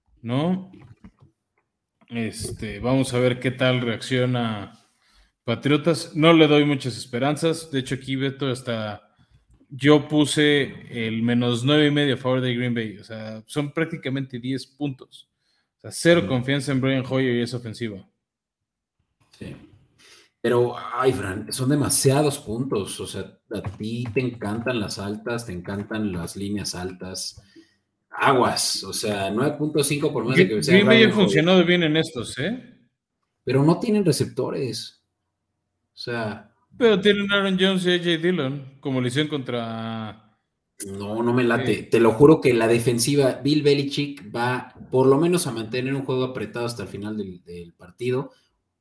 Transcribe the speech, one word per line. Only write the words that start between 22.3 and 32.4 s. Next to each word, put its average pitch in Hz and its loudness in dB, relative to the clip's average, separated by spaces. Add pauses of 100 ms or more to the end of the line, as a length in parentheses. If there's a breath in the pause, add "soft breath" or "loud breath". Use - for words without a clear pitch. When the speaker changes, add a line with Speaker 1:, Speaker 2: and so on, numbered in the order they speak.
Speaker 2:
puntos. 113 -6
O 95 -10
sea, - -12 (120)
a 98 -6
ti 113 -8 (100)
te 139 0
encantan 117 -4
las 101 -6
altas, 107 -8
te 95 -10
encantan 101 -6
las 85 -8
líneas 101 -6
altas. 92 -10 (680 soft breath)
Aguas, 123 0
o 95 -10
sea, 98 -4
nueve 139 -2
punto 151 0
cinco 143 -2
por 110 -2
más 123 0
de 185 8
Speaker 1:
Gre-, 214 -2
Speaker 2:
que - -2
sea 156 4
Speaker 1:
Green 202 6
Bay 226 8
Speaker 2:
Brian 220 8
Speaker 1:
ha - 0
Speaker 2:
Hoyer. 208 4
Speaker 1:
funcionado 170 4
bien 175 4
en 156 2
estos, 143 -4
¿eh? 214 -6 (640)